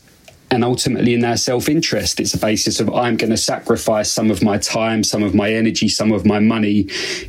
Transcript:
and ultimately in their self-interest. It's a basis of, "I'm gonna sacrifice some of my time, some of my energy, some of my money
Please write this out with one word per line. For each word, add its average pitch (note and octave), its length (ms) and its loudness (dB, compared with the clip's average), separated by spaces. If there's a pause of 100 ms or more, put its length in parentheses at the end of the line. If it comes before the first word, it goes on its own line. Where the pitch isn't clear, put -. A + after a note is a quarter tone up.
(520)
and A2+ 120 2
ultimately A#2+ 520 0
in A#2 60 2
their A#2 160 0
self-interest. B2 800 -2
It's - 160 -2
a - 20 -2
basis A2 420 0
of, A2 140 -2
"I'm A#2+ 240 0
gonna A2 200 0
sacrifice A2+ 720 0
some A2+ 180 0
of G2 140 0
my G#2 160 2
time, A2 440 -2
some G#2+ 200 0
of G2 100 0
my G#2 180 2
energy, A2+ 380 0
some A2 220 0
of G2+ 160 2
my G#2 100 4
money G#2 520 2 (400)